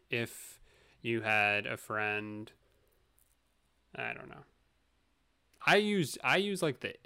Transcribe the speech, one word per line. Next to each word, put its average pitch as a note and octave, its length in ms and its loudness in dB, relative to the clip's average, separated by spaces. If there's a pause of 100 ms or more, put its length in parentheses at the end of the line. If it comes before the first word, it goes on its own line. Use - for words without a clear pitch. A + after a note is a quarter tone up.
if - 500 -6 (420)
you A#2 200 -2
had G#2+ 460 2
a B2 100 -6
friend, G#2+ 760 -4 (1400)
I A#2 180 -6
don't - 160 -14
know. C#3 140 -18 (1200)
I E3+ 100 8
use, G#3 460 2
I C3 140 4
use, G3+ 240 0
like, D3+ 200 0
the, - 140 -4 (100)